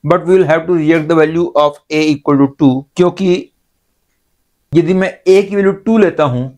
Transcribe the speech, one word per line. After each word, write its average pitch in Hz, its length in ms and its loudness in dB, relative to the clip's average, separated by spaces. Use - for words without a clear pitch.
but 165 220 0
we 185 120 2
will 180 80 2
have 160 200 0
to 180 80 -2
reject 156 340 0
the 165 60 0
value 160 420 0
of 147 220 0
A 156 100 -2
equal 143 260 -2
to 139 220 0
two, 139 120 2
क्योंकि 180 560 -2
यदि 165 220 0
मैं 185 180 -2
A 196 200 4
की 202 80 -6
वैल्यू 196 160 0
टू 226 260 -2
लेता 175 260 0
हूं 127 340 -4